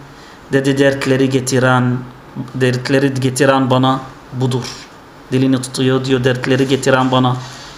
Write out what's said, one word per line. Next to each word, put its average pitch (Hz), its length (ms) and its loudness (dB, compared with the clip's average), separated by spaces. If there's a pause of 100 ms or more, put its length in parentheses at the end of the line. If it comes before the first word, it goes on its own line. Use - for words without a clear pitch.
(540)
Dedi, 135 240 2
"Dertleri 135 520 2
getiren, 127 680 2 (580)
dertleri 131 580 0
getiren 131 560 0
bana 131 300 2 (340)
budur." 127 320 -2 (640)
Dilini 131 300 2
tutuyor, 127 440 0
diyor, 131 180 2
"Dertleri 131 440 2
getiren 131 440 2
bana 127 240 2 (420)